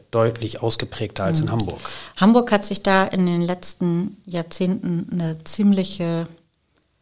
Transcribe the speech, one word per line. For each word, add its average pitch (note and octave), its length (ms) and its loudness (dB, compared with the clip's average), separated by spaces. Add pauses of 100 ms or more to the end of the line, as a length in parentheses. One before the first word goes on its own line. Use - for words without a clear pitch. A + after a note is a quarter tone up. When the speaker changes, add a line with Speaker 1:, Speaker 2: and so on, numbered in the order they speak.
(100)
Speaker 1:
deutlich A2+ 520 0
ausgeprägter - 600 -4
als F#2+ 160 0
in D3+ 80 0
Speaker 2:
Mhm. G2+ 60 -4
Speaker 1:
Hamburg. G2 280 -2 (360)
Speaker 2:
Hamburg A#3 340 6
hat G#3 140 2
sich G3 180 -4
da F#3+ 220 4
in F#3 200 0
den F3 180 2
letzten F3 760 -2 (100)
Jahrzehnten F3 840 -4
eine E3 320 -4
ziemliche, F#3 840 2 (760)